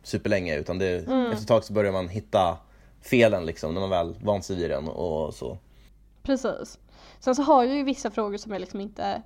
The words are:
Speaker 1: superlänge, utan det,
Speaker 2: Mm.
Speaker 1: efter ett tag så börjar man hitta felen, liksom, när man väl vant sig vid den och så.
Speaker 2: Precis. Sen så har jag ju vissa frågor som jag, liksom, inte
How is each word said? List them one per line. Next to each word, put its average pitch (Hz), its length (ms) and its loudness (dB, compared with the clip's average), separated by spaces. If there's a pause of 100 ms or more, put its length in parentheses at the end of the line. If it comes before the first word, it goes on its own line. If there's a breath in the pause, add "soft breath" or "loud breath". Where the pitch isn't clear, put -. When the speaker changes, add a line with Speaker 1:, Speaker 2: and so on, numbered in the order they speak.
Speaker 1:
superlänge, 92 520 -2
utan 87 240 -4
det, 90 280 -2
Speaker 2:
Mm. 254 180 2
Speaker 1:
efter 113 160 -4
ett 104 60 -10
tag 113 160 6
så 101 100 -10
börjar 101 180 2
man 92 180 -2
hitta 92 480 0 (440 soft breath)
felen, 110 440 6
liksom, 80 280 -4
när 92 80 -2
man 98 80 -2
väl 85 340 0
vant 101 220 0
sig 98 100 -6
vid 85 140 -2
den 76 180 -4
och 80 460 -4
så. - 240 -10 (640 soft breath)
Speaker 2:
Precis. - 560 -4 (400 loud breath)
Sen 254 160 0
så 285 60 0
har 269 220 6
jag 262 120 0
ju 285 80 0
vissa 269 280 -2
frågor 208 260 -4
som 214 140 -12
jag, 190 80 -6
liksom, 185 220 -10
inte 202 440 -6